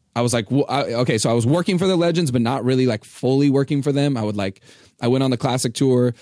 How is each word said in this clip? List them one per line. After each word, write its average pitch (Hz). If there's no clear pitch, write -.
I 117
was 120
like, 117
well, 135
I, 135
okay, 117
so -
I 117
was 117
working 175
for 190
the 185
Legends, 170
but 120
not 117
really, 131
like, 110
fully 139
working 139
for 139
them. 143
I 110
would, 107
like, 98
I 120
went 131
on 131
the 120
Classic 127
Tour. 123